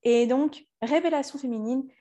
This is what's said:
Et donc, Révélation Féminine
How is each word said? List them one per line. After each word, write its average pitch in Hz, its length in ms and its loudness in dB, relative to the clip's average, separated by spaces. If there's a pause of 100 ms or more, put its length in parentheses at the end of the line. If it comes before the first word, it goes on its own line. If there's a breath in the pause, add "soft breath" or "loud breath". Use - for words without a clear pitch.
Et 240 220 4
donc, 277 400 0 (160)
Révélation 294 560 0
Féminine 247 500 -4 (140)